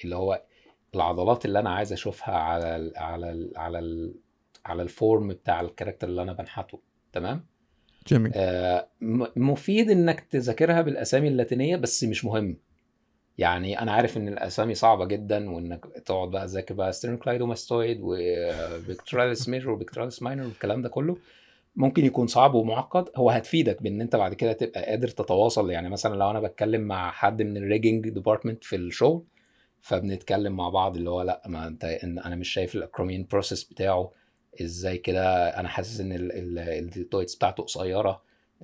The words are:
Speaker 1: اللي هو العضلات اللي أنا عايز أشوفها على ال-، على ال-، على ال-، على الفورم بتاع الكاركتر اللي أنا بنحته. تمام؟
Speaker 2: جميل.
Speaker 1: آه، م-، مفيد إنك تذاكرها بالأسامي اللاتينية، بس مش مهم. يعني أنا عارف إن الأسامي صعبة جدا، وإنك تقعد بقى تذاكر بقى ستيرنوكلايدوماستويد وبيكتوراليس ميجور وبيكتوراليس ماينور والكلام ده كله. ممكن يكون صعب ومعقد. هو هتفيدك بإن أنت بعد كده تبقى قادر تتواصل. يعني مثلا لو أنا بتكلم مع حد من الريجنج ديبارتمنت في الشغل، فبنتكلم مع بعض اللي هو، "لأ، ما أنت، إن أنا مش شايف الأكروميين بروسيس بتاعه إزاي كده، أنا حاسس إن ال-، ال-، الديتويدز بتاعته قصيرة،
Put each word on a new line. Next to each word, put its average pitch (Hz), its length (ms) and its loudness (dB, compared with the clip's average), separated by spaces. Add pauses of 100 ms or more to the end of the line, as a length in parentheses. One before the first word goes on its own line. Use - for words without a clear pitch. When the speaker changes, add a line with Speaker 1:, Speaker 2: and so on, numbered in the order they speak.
Speaker 1:
اللي 87 120 -6
هو 95 260 0 (520)
العضلات 90 500 2
اللي 101 140 0
أنا 107 120 2
عايز 101 220 -2
أشوفها 95 420 -6
على 82 420 0
ال-، 82 200 -8
على 85 340 -6
ال-، 85 260 -8
على 85 220 -6
ال-، 82 360 -6 (520)
على 87 160 -4
الفورم 107 460 2
بتاع 90 320 -2
الكاركتر 90 480 -6
اللي 90 140 -2
أنا 92 100 -6
بنحته. - 480 -12 (320)
تمام؟ 107 340 -6 (600)
Speaker 2:
جميل. 113 280 4
Speaker 1:
آه، 90 540 2 (120)
م-، 113 260 0 (100)
مفيد 190 540 4
إنك 170 300 6
تذاكرها 156 600 2
بالأسامي 143 460 2
اللاتينية، 131 480 2
بس 123 280 0
مش 110 200 0
مهم. 104 320 0 (800)
يعني 90 440 2
أنا 107 100 0
عارف 117 240 2
إن 107 120 -4
الأسامي 107 460 -2
صعبة 107 320 4
جدا، 104 440 -2
وإنك 85 340 -8 (200)
تقعد 92 260 -2
بقى 95 160 -4
تذاكر 95 280 -6
بقى 95 180 0
ستيرنوكلايدوماستويد 120 1080 -2
وبيكتوراليس 90 1500 -2
ميجور 127 240 -2
وبيكتوراليس 117 500 -6
ماينور 131 240 -6
والكلام 110 360 -4
ده 120 60 -4
كله. 151 280 -2 (600)
ممكن 135 280 6
يكون 127 220 4
صعب 131 280 6
ومعقد. 117 600 2
هو 123 140 6
هتفيدك 120 520 2
بإن 101 180 -2
أنت 117 160 0
بعد 95 180 2
كده 113 180 0
تبقى 110 300 -4
قادر 117 260 0
تتواصل. 104 640 2
يعني 87 180 -2
مثلا 101 280 -2
لو 98 140 2
أنا 107 100 -2
بتكلم 107 400 0
مع 92 300 -2
حد 107 320 0
من 104 140 -2
الريجنج 110 520 2
ديبارتمنت 107 560 0
في - 120 -4
الشغل، 120 480 2 (560)
فبنتكلم 98 760 -2
مع 90 120 -2
بعض 92 280 2
اللي 85 140 -2
هو، 90 120 -2
"لأ، 90 240 -2
ما 82 200 -6
أنت، 80 180 -10
إن 85 340 -4
أنا 87 180 -6
مش 90 120 -6
شايف 90 260 -4
الأكروميين 92 560 -4
بروسيس 98 340 -2
بتاعه 92 480 -2 (500)
إزاي 90 360 -4
كده، 92 500 2
أنا 90 200 -4
حاسس 101 320 -6
إن 95 120 -4
ال-، 90 200 -4
ال-، 87 260 -8
الديتويدز 85 760 -4
بتاعته - 280 -2
قصيرة، 95 600 -2 (420)